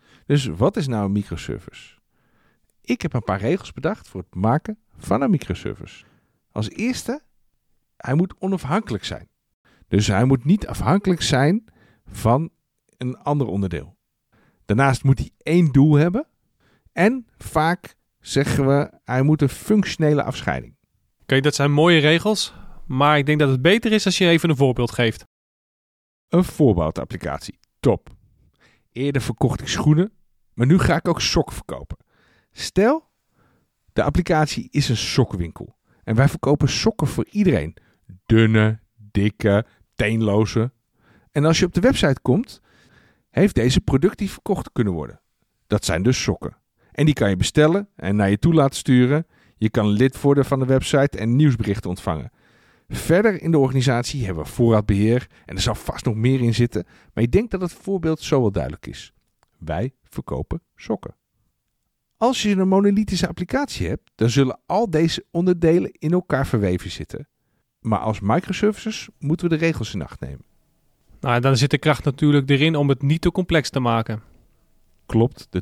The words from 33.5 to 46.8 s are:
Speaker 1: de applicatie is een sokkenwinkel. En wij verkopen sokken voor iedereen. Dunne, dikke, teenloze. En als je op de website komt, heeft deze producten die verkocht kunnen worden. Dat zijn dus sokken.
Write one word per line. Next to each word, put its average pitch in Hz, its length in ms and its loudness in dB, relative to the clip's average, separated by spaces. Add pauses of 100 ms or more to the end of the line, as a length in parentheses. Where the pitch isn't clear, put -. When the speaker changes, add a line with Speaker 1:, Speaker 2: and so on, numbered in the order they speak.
Speaker 1:
de - 100 0
applicatie 156 680 0
is 143 180 -2
een 117 80 0
sokkenwinkel. - 800 -4 (260)
En 110 120 -2
wij 135 140 4
verkopen - 400 0
sokken - 380 -2
voor - 220 -4
iedereen. 123 480 0 (480)
Dunne, 110 540 4 (160)
dikke, 104 720 0 (300)
teenloze. 110 760 0 (600)
En 147 140 0
als 165 140 4
je 190 60 2
op 175 80 -2
de 180 80 0
website 196 400 2
komt, - 400 0 (680)
heeft - 260 2
deze 131 260 2
producten - 360 0
die 95 140 -6
verkocht - 400 -6
kunnen 104 220 -2
worden. 69 280 -10 (460)
Dat 104 180 -2
zijn 85 180 -2
dus 123 200 0
sokken. - 340 -6 (340)